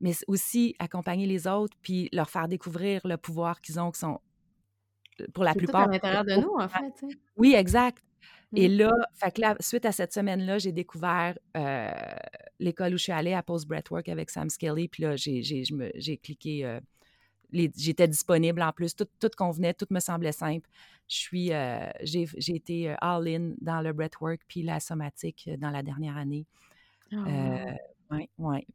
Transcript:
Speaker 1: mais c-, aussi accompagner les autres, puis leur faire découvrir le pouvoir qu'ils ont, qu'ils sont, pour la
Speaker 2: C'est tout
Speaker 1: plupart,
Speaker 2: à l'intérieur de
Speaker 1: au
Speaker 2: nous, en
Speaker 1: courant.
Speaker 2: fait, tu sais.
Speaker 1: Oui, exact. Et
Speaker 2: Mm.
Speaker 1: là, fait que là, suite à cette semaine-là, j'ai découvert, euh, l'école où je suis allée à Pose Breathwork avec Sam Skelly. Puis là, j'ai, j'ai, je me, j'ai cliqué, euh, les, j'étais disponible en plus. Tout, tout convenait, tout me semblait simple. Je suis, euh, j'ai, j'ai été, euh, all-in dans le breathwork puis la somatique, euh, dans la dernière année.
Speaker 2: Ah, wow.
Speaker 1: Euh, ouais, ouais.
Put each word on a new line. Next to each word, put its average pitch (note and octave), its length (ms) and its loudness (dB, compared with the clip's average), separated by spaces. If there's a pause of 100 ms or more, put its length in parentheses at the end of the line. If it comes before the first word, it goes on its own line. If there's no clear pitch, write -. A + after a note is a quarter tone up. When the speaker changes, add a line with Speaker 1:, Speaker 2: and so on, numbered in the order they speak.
Speaker 1:
mais F3 120 2
c-, - 140 -6
aussi A#3 520 2
accompagner F3+ 460 -2
les F#3+ 220 0
autres, G#3 340 0
puis F3+ 320 -2
leur D#3+ 160 0
faire E3 180 -2
découvrir F3+ 580 -2
le F3 120 0
pouvoir E3+ 440 -4
qu'ils D#3+ 180 -6
ont, F3 120 0
qu'ils - 80 -12
sont, D#3 220 -4 (1120)
pour F#3 100 0
la E3 100 6
Speaker 2:
C'est G3 60 2
tout F3 60 4
Speaker 1:
plupart, G3+ 240 6
Speaker 2:
à - 20 4
l'intérieur G3 340 2
de G3+ 80 0
Speaker 1:
au G3 80 8
Speaker 2:
nous, D4+ 80 0
en C4 180 0
Speaker 1:
courant. - 20 -6
Speaker 2:
fait, B3+ 300 -4
tu C#4 120 -10
sais. - 80 -16 (180)
Speaker 1:
Oui, B3+ 160 10
exact. A#3+ 500 4 (520)
Et G3 120 8
Speaker 2:
Mm. G3 100 6
Speaker 1:
là, G#3+ 140 8 (220)
fait F#3 180 -2
que A3 100 -4
là, G#3+ 180 4
suite - 260 -2
à G#3+ 60 4
cette F3+ 200 -2
semaine-là, F#3+ 460 0
j'ai G3 140 -2
découvert, E3+ 680 -2 (180)
euh, C#3 360 -2 (680)
l'école F3+ 360 0
où - 20 -2
je E3 60 -2
suis - 80 -2
allée F3 220 0
à F3 100 0
Pose E3 220 -4
Breathwork D#3 440 -6
avec D#3+ 220 -6
Sam D#3 180 -4
Skelly. D#3+ 380 -2
Puis - 160 -6
là, D3+ 120 0
j'ai, C3+ 280 -2
j'ai, C3+ 200 -4
je C#3+ 120 -4
me, B2+ 200 -4
j'ai D3+ 220 -6
cliqué, D3 480 -8
euh, A#2+ 140 -6 (720)
les, E3+ 260 2
j'étais D#3+ 300 6
disponible E3 540 4
en D#3+ 120 2
plus. E3+ 220 -4
Tout, G#3 120 -2 (120)
tout A3+ 180 2
convenait, F3 360 2
tout - 180 -6
me F#3+ 80 2
semblait E3+ 320 -2
simple. D#3 380 -4 (380)
Je - 80 -6
suis, F3 380 -2
euh, B2+ 360 -2 (120)
j'ai, E3+ 260 -2 (100)
j'ai F3 180 -2
été, E3+ 340 -4
euh, D3 120 -4
all-in E3+ 600 0
dans D#3+ 200 -2
le D#3+ 120 -2
breathwork D#3+ 540 -4
puis - 160 -8
la D#3+ 160 -2
somatique, D#3 680 -6
euh, D#3 80 -6
dans D3 160 -6
la C#3+ 120 -4
dernière C#3+ 340 -6
année. D3 280 -4 (640)
Speaker 2:
Ah, G#3+ 60 -6
wow. G3+ 100 -4
Speaker 1:
Euh, C3 880 -4
ouais, D3+ 220 -6
ouais. D3+ 380 -4